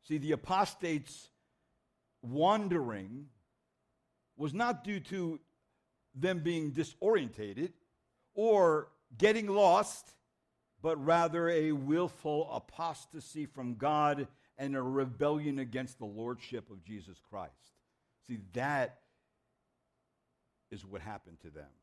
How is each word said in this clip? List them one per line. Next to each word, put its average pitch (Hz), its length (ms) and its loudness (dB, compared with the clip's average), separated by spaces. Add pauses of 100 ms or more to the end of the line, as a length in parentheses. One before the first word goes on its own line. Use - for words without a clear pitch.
See, 156 160 -4
the 151 140 -2
apostates' 170 960 -2 (880)
wandering 139 1080 0 (1040)
was 143 160 -4
not 240 320 0
due 202 160 -4
to 170 400 -6 (720)
them 170 280 0
being 160 300 -2
disorientated 147 1000 -2 (640)
or 190 580 4 (240)
getting 214 300 4
lost, 196 680 4 (680)
but 160 240 0
rather 170 440 4
a 156 240 2
willful 151 800 0
apostasy 151 920 -8
from 123 280 -8
God 143 540 2 (280)
and 139 200 -4
a 131 60 -2
rebellion 139 760 0
against 127 400 -6
the 117 80 -10
lordship 113 640 -10
of 92 140 -20
Jesus 95 340 -16
Christ. - 560 -14 (480)
See, 120 140 -12 (160)
that - 500 -2 (1700)
is 98 160 -16
what 95 140 -12
happened 90 400 -16
to 82 100 -20
them. 73 220 -20 (100)